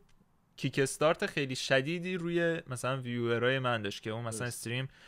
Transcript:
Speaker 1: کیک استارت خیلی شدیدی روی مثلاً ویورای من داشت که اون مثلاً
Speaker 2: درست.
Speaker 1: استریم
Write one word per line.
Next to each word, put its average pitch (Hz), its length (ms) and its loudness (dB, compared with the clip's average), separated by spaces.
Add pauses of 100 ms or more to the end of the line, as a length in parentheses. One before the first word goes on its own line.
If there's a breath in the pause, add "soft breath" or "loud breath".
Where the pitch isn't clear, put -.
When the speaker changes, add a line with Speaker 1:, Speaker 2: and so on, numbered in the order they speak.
(560)
Speaker 1:
کیک 139 220 -2
استارت 151 480 2
خیلی 135 300 -2
شدیدی 170 600 2
روی 170 500 0
مثلاً 127 300 -2
ویورای 120 640 2
من 120 240 0
داشت 98 200 -4
که 110 80 -4
اون 117 140 -4
مثلاً 113 220 -4
Speaker 2:
درست. 120 120 -6
Speaker 1:
استریم 123 300 -4 (200 soft breath)